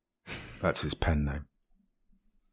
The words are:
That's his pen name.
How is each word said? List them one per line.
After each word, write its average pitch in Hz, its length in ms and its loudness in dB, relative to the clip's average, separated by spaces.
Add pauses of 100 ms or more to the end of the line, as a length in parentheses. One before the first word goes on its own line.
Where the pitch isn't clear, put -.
(600)
That's 87 220 2
his 73 120 0
pen 76 300 2
name. 71 220 -4 (1080)